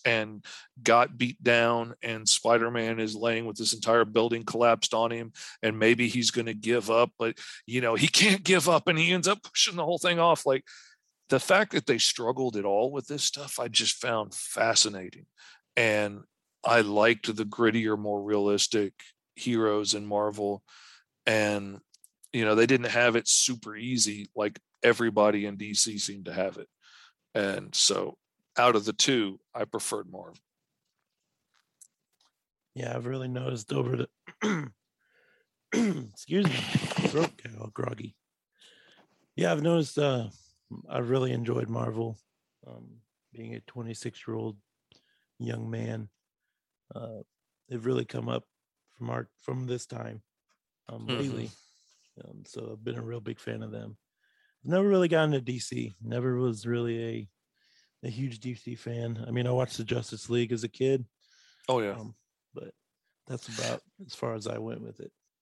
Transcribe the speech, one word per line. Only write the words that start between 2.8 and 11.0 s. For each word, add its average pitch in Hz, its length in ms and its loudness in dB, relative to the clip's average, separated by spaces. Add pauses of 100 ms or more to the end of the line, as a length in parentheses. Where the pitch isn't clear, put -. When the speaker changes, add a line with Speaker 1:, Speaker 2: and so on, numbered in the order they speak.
Speaker 1:
is 107 160 -2
laying 113 300 0
with 104 120 -8
this 113 160 0
entire 113 320 4
building 113 400 2
collapsed 117 480 4
on 117 180 2
him, 117 220 -8 (280)
and 110 160 0
maybe 113 300 6
he's 113 240 0
gonna 113 220 -2
give 110 360 0
up, 117 300 4
but, 113 180 -2 (300)
you 123 140 -2
know, 117 140 2
he 107 120 2
can't 190 360 4
give 180 260 4
up, 160 180 4
and 165 100 4
he 170 140 2
ends 175 160 0
up 202 160 0
pushing - 320 0
the 170 100 -2
whole 170 140 0
thing 175 200 2
off. 165 260 6
Like, 139 200 2 (640)